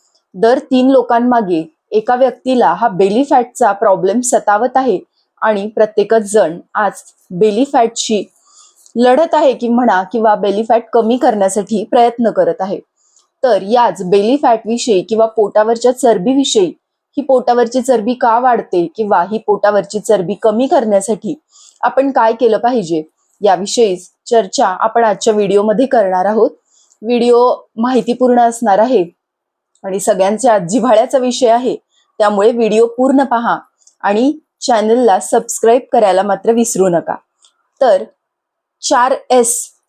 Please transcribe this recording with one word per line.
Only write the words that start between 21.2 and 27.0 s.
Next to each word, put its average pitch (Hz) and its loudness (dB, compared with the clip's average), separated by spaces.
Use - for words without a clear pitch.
आपण 262 -2
काय 233 2
केलं 226 0
पाहिजे, 196 -2
याविषयीच 196 -2
चर्चा 226 0
आपण 220 -2
आजच्या 214 0
व्हिडिओमध्ये 208 0
करणार 190 0
आहोत. 220 0